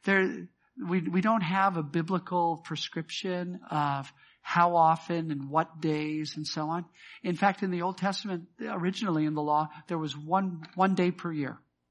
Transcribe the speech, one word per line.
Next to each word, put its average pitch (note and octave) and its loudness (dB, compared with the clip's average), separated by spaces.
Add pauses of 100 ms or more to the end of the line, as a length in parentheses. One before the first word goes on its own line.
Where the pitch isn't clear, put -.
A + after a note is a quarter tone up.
There, F#3 2 (300)
we, F3+ 0
we F3+ 0
don't A3 2
have F#3+ 2
a D#3+ -2
biblical E3+ -2
prescription F3+ -8 (100)
of C#3 -2 (300)
how F3 4
often E3 4
and C#3 -4
what D#3 -4
days D3+ -2
and D#3 -6
so D#3 -4
on. E3+ -4 (380)
In F3+ 0
fact, G3 2
in F#3+ 0
the F3 -2
Old F#3+ -2
Testament, F#3 -2 (140)
originally E3 0
in D3+ 0
the D3+ -2
law, D3+ 2 (180)
there E3+ -4
was D3 -6
one, E3+ -2 (120)
one F#3+ 4
day F3+ 4
per F3 -6
year C#3+ -4 (340)